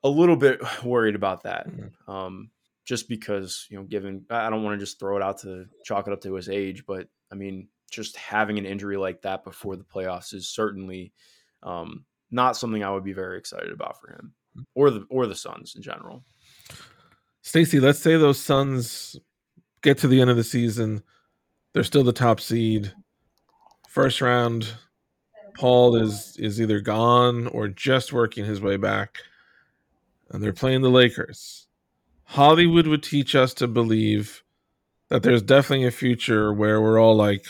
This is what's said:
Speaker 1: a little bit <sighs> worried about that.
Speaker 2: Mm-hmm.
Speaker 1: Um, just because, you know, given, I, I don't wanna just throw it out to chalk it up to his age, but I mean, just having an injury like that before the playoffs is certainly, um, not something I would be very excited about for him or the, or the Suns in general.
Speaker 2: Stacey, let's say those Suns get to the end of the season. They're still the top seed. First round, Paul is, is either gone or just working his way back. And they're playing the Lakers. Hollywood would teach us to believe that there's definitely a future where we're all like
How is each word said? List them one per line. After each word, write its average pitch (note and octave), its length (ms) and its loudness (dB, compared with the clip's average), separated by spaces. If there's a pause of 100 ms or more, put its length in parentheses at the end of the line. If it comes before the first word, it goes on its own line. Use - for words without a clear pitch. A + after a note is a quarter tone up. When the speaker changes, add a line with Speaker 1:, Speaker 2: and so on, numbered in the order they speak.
Speaker 1:
a C#3 60 2
little E3 260 4
bit C3 260 2 (100)
<sighs> - 120 -12
worried A2+ 320 0
about F#2+ 280 -4
that. F2 260 -12
Speaker 2:
Mm-hmm. G#2 420 -20
Speaker 1:
Um, F#2+ 380 -14 (340)
just - 240 -10
because, G#2 640 -10
you G#2 80 -18
know, G2 60 -16
given, G2 460 -12
I, A#2 180 -4
I - 20 -6
don't A2 140 -4
wanna G#2 140 -6
just G2 220 -14
throw G2 160 -6
it G2 80 -2
out G2 180 -6
to F#2 260 -16 (180)
chalk G2+ 220 -6
it G2+ 60 -6
up G2 80 -10
to F#2+ 120 -10
his F#2 160 -10
age, F#2+ 360 -8
but F#2+ 220 -12 (240)
I G2 40 -20
mean, G2 340 -14 (200)
just - 280 -16
having G#2+ 400 -4
an G2 80 -6
injury G2 320 -10
like F#2+ 240 -6
that F#2+ 220 -10
before F#2+ 320 -14
the F#2 80 -20
playoffs F#2 500 -12
is F#2 160 -14
certainly, F#2+ 640 -8 (480)
um, F2 440 -14 (260)
not B2 260 -2
something A2 260 -6
I G2 80 -6
would F#2+ 120 -6
be F#2+ 100 -10
very F#2 240 -10
excited G1+ 340 -14
about - 300 -12
for - 100 -20
him - 220 -20 (400)
or C#3 160 4
the, G#2+ 200 -4
or B2+ 180 -2
the F#2 80 -8
Suns - 400 -16
in - 80 -20
general. - 400 -16 (1200)
Speaker 2:
Stacey, E3 360 4
let's C#3 200 6
say D#3+ 180 4
those C#3+ 220 4
Suns C3+ 760 -4 (680)
get C#3 160 4
to C#3+ 80 0
the C3 120 6
end B2+ 120 6
of A#2 60 2
the A2+ 60 0
season. A2+ 600 -4 (680)
They're - 120 -2
still C#3 200 2
the B2 80 4
top A#2 300 0
seed. A2 500 -2 (960)
First C3+ 340 -2
round, A#2 520 0 (840)
Paul B2 400 6
is, G#2+ 420 -2
is G#2+ 220 -6
either G#2+ 220 0
gone A#2+ 680 2
or A2 200 -6
just C3 440 -2
working A#2 320 -2
his G#2 160 -6
way G2+ 180 -2
back. G2+ 420 -4 (1120)
And G2 100 -8
they're G#2 100 -2
playing C3 300 0
the C3 80 4
Lakers. - 800 2 (560)
Hollywood E3 640 6
would D3+ 160 0
teach C#3+ 320 -2
us C3 200 4
to B2 120 -2
believe A2 760 0 (640)
that B2 120 0
there's A#2+ 220 4
definitely C3+ 420 4
a B2 60 2
future A2+ 600 0
where G#2+ 300 2
we're A2 180 4
all A2+ 160 8
like G2+ 340 2